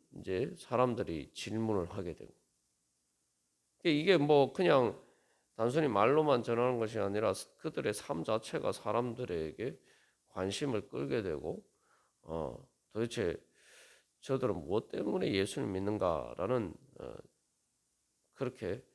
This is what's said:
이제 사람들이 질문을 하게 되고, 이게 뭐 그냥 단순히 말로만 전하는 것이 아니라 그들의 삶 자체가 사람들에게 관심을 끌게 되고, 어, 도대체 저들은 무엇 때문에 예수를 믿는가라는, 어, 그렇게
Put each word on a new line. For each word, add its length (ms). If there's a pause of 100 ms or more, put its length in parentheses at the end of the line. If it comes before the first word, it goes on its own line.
(200)
이제 380
사람들이 720
질문을 580
하게 240
되고, 180 (1500)
이게 340
뭐 360
그냥 440 (600)
단순히 320
말로만 560
전하는 340
것이 220
아니라 320 (240)
그들의 380
삶 280
자체가 480
사람들에게 1080 (520)
관심을 580
끌게 360
되고, 460 (540)
어, 340 (360)
도대체 440 (840)
저들은 360
무엇 320
때문에 440
예수를 360
믿는가라는, 1080 (260)
어, 140 (1200)
그렇게 480 (120)